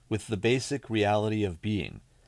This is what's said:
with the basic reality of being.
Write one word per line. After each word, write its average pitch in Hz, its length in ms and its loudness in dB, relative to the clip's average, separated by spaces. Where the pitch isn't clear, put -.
with 110 200 -4
the 110 100 -2
basic 123 520 0
reality 107 540 2
of 90 180 -4
being. 90 380 -2